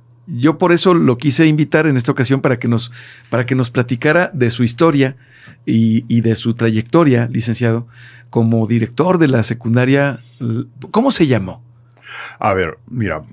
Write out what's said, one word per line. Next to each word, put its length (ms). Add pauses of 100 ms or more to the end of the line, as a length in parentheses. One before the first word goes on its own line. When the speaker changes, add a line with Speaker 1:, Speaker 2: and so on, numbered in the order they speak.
(260)
Speaker 1:
yo 320
por 140
eso 220
lo 240
quise 300
invitar 380
en 120
esta 140
ocasión 300
para 180
que 80
nos, 240 (380)
para 160
que 100
nos 140
platicara 640
de 160
su 140
historia 540 (480)
y, 420
y 140
de 140
su 180
trayectoria, 800
licenciado, 560 (420)
como 360
director 520
de 100
la 160
secundaria. 800 (680)
¿Cómo 200
se 160
llamó? 340 (760)
Speaker 2:
A 140
ver, 240 (120)
mira, 320 (120)